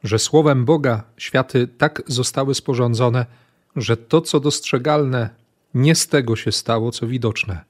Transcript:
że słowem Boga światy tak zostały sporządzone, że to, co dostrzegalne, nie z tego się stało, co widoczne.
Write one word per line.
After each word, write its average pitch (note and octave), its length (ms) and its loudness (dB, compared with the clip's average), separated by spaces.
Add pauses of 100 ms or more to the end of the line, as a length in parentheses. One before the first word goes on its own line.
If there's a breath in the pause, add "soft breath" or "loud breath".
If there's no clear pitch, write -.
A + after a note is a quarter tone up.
że G#2+ 160 0
słowem D3 460 4
Boga C3 400 2 (120)
światy B2+ 520 0
tak - 380 -2
zostały C3+ 480 -2
sporządzone, A#2+ 720 0 (500 soft breath)
że A#2 200 0
to, D3+ 240 0
co D#3+ 200 0
dostrzegalne, C3+ 880 -2 (440)
nie C#3+ 200 4
z - 140 -2
tego A#2 280 0
się - 160 -4
stało, A#2 400 -2
co - 140 -8
widoczne. A2+ 640 -4